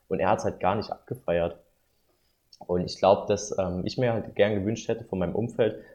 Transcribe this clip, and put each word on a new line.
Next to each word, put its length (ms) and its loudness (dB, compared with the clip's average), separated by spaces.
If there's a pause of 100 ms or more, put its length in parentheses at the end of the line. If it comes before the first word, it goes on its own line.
Und 100 -2
er 100 2
hat's 160 2
halt 140 -4
gar 160 2
nicht 160 -4
abgefeiert. 640 -2 (1080)
Und 200 0
ich 120 -4
glaub, 300 6
dass, 300 -2
ähm, 280 -2
ich 120 -6
mir 160 2
halt 220 -6
gern 200 4
gewünscht 320 -2
hätte 160 -4
von 160 -6
meinem 160 -2
Umfeld, 480 -2 (120)